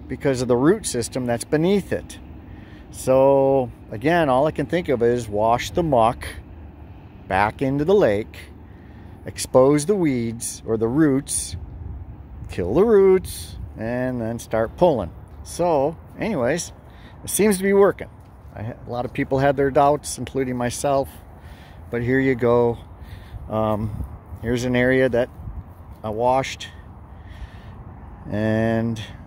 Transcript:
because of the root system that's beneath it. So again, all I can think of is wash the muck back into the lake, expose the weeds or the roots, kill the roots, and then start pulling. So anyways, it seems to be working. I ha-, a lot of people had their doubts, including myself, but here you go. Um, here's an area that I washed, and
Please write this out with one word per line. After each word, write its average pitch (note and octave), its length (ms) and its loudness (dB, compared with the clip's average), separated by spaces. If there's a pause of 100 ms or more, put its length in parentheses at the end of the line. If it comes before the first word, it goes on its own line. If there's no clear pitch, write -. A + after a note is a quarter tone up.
because B2+ 320 -2
of B2 80 -2
the B2 80 4
root D#3 300 4
system B2 400 -4
that's A#2 180 -2
beneath F3 480 0
it. - 260 -8 (720)
So C3+ 800 4 (200)
again, D3+ 380 2
all C3 180 4
I D#3 40 0
can D3 160 -4
think E3+ 220 -2
of B2 140 0
is A#2+ 260 2
wash A2 420 0
the F3+ 120 -2
muck B2 440 2 (1000)
back G2+ 320 2
into C#3+ 240 0
the F#3+ 100 4
lake, A2+ 440 2 (880)
expose C#3+ 580 4
the G3 100 0
weeds A#2+ 720 -2
or A2 140 -2
the A2+ 100 0
roots, C#3 680 0 (920)
kill F#2 240 -4
the E3+ 120 4
roots, F#3+ 720 4 (200)
and B2 440 -4
then A2+ 180 -4
start A2+ 400 -2
pulling. B2 320 4 (320)
So D#3+ 560 0 (200)
anyways, E3 540 -2 (520)
it - 60 -10
seems G3 280 2
to F#3+ 40 -4
be G3 120 2
working. G3 340 4 (460)
I G#2 80 -10
ha-, A2+ 120 -8 (120)
a - 40 -12
lot B2 140 -4
of B2 80 -10
people C3+ 260 -2
had C#3 180 4
their C#3 140 2
doubts, C#3+ 460 2
including B2+ 400 -4
myself, C3 540 -2 (800)
but A#2+ 120 -2
here B2+ 180 2
you C3+ 140 2
go. A#2+ 440 4 (720)
Um, G#2+ 540 -2 (380)
here's A#2+ 220 -2
an B2 120 0
area C3 320 4
that A#2+ 200 0 (760)
I A2 60 -6
washed, B2 580 -2 (1600)
and A2 720 0 (260)